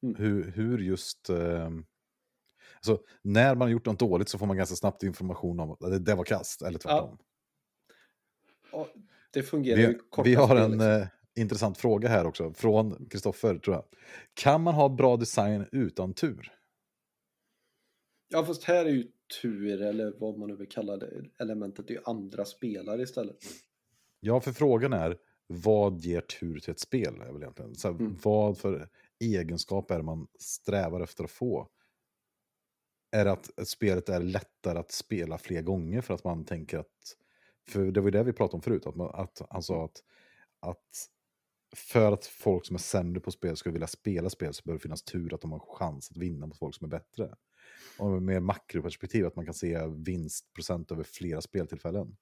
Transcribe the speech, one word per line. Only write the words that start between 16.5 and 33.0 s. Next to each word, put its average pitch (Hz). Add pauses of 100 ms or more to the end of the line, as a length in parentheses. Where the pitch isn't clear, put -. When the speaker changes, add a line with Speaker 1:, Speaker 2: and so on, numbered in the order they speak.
Speaker 1:
Ja, 139
fast 165
här 175
är 160
ju 127 (300)
tur, 101
eller 104
vad 110
man 104
nu 101
vill 98
kalla 101
det, - (140)
elementet 107
är 117
ju 117
andra 101
spelare 104
istället. 123 (840)
Speaker 2:
Ja, 117
för 131
frågan 127
är, 85 (320)
vad 101
ger 85
tur 80
till -
ett 78
spel, 95
är 64
väl 73
egentligen. -
Så -
här, 85
Speaker 1:
Mm. 107
Speaker 2:
vad 104
för 80 (300)
egenskap 95
är 90
det 80
man 80 (120)
strävar 90
efter 85
att -
få? 113 (1400)